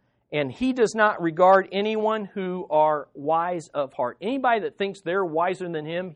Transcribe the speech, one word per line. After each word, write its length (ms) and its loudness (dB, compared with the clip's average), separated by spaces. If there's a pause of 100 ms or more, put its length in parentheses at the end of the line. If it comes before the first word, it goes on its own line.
(320)
and 200 -2
he 220 -2
does 220 2
not 260 2
regard 500 6
anyone 540 -2
who 440 -6
are 440 2
wise 600 -4
of 200 -4
heart. 280 -6
Anybody 400 0
that 160 -8
thinks 240 -6
they're 220 -2
wiser 460 -2
than 160 -6
him, 300 -6